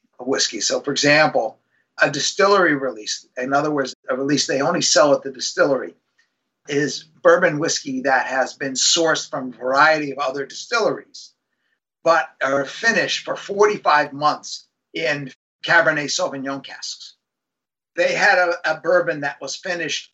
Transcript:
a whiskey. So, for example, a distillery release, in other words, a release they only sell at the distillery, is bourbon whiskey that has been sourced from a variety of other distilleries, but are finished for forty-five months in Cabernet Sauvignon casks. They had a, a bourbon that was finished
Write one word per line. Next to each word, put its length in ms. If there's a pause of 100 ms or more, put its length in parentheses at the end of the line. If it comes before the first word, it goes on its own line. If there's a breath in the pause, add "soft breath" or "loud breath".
(180)
a 60
whiskey. 380
So, 180
for 120
example, 680 (420)
a 80
distillery 680
release, 600
in 180
other 160
words, 240 (160)
a 60
release 320
they 140
only 200
sell 320
at 100
the 80
distillery, 640 (760)
is 340 (180)
bourbon 380
whiskey 440
that 240
has 260
been 200
sourced 560
from 200
a 80
variety 540
of 80
other 260
distilleries, 880 (680)
but 260 (120)
are 220
finished 640
for 100
forty-five 800
months 520 (280)
in 360 (360)
Cabernet 440
Sauvignon 540
casks. 520 (840)
They 160
had 240
a, 160 (100)
a 160
bourbon 420
that 200
was 160
finished 560